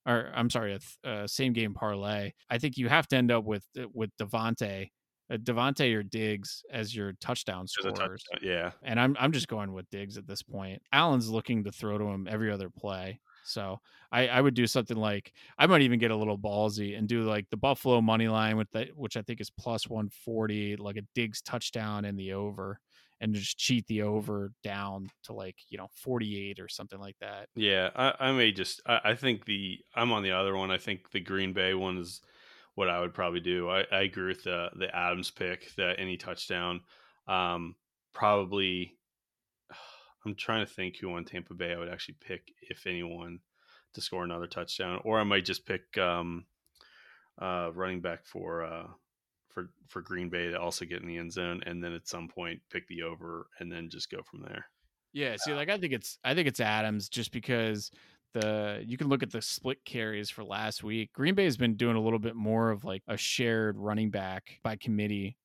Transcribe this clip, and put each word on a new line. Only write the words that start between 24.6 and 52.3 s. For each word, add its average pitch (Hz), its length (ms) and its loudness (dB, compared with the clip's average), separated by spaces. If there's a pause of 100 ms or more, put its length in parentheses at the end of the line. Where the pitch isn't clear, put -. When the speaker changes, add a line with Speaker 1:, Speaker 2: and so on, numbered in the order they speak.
Speaker 1:
down 98 440 -6 (160)
to, 110 100 -14
like, 95 220 -10 (140)
you 110 80 -12
know, 95 100 -12 (160)
forty-eight 104 560 -2
or 92 80 -12
something 101 320 -12
like 98 220 -14
that. 101 340 -12
Speaker 2:
Yeah, 98 400 4
I, 131 240 4
I 131 140 2
may 120 180 6
just, 95 340 -4
I, 117 200 4
I 110 100 6
think 120 300 0
the, 98 340 -4 (160)
I'm 120 160 4
on 107 120 2
the 95 80 2
other 95 240 4
one. 95 160 0
I 92 60 2
think - 340 -6
the 98 100 -2
Green 95 320 0
Bay 95 200 2
one 92 240 0
is 90 240 -8 (540)
what 95 140 2
I 87 100 2
would 87 140 -2
probably 87 280 0
do. 87 280 0
I, 95 220 4
I 98 120 4
agree 92 240 -2
with 92 160 -4
the, 87 340 -2
the 90 180 -2
Adams 90 360 0
pick, - 440 -6
that 92 240 0
any 92 160 -2
touchdown. 90 640 -4 (460)
Um, 87 480 0 (380)
probably, 95 800 2 (760)
<sighs> - 560 -20
I'm 104 100 -6
trying 110 300 -2
to - 60 -14
think 92 260 -6
who 92 180 -6
on 85 100 -6
Tampa 87 280 -12
Bay 87 200 -4
I 85 40 -4
would 85 120 -8
actually 85 320 -10
pick, - 400 -12
if - 260 -12
anyone, 87 520 -8 (560)
to - 60 -10
score 90 220 -4
another 87 240 -4
touchdown. 90 560 -6
Or 110 160 4
I 107 60 4
might 101 180 0
just 92 220 -6
pick, - 320 -6
um, 87 480 0 (960)
uh, 90 320 -2
running 92 280 -4
back 85 240 -6
for, 85 380 -6
uh, 85 240 -8 (640)
for, 90 220 -8 (180)
for 92 120 -8
Green 90 280 -6
Bay 85 220 0
to 87 80 -2
also 87 260 -4
get 87 160 -8
in 85 60 -10
the 85 100 -6
end 85 160 -8
zone, 87 320 -4
and 87 180 -6
then 87 80 -6
at 85 160 -10
some 85 220 -10
point 85 320 -8 (100)